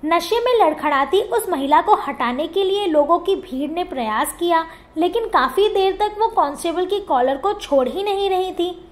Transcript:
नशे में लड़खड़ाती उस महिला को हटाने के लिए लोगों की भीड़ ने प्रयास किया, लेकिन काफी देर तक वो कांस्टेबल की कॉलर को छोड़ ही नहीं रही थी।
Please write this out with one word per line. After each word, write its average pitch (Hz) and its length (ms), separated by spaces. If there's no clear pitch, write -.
नशे 339 380
में 494 180
लड़खड़ाती 302 640
उस - 260
महिला 294 320
को 302 180
हटाने 254 480
के 392 180
लिए 392 220
लोगों 311 320
की 381 180
भीड़ 269 340
ने 349 140
प्रयास 254 540
किया, 339 280
लेकिन 359 320
काफी 311 400
देर 381 320
तक 415 180
वो 453 180
कांस्टेबल 330 500
की 403 140
कॉलर 269 360
को 392 160
छोड़ 277 360
ही 349 140
नहीं 403 280
रही 370 220
थी। 349 240